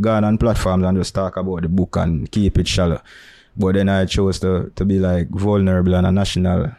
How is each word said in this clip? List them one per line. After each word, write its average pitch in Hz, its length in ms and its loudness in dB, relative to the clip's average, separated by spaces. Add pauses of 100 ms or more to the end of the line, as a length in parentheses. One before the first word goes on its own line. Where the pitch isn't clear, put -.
gone 107 240 2
on 107 120 2
platforms 92 480 0
and 92 120 0
just - 180 -4
talk 95 220 -4
about 92 240 -4
the 80 80 -2
book 90 260 0
and 85 340 -2
keep 101 280 0
it 92 100 2
shallow. 87 320 0 (560)
But 95 200 0
then 98 120 2
I 98 180 2
chose 95 340 0
to, 92 360 -2
to 95 100 -4
be, 98 140 2
like, 90 300 0
vulnerable 95 680 2
on 90 80 2
a 92 80 2
national 90 680 0